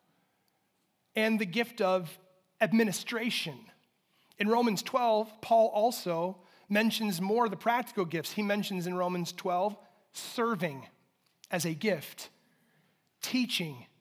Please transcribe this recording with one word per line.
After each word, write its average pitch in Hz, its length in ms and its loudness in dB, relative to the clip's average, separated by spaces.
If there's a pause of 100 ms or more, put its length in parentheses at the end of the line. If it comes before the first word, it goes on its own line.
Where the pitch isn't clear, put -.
(1160)
and 220 220 2
the 214 80 -2
gift 226 340 -2
of 185 380 0 (420)
administration. 220 1000 0 (800)
In 208 100 2
Romans 233 340 4
twelve, 220 580 2
Paul 226 280 6
also 185 680 0 (320)
mentions 208 520 2
more 220 260 2
of 208 40 -2
the 190 60 -6
practical 233 480 0
gifts. 160 280 -4
He 214 100 -2
mentions 202 440 -2
in 180 80 -4
Romans 180 380 -2
twelve 190 440 -2 (360)
serving 170 720 -4 (640)
as 180 140 -2
a 165 80 0
gift, 165 560 -4 (960)
teaching 165 640 -2 (140)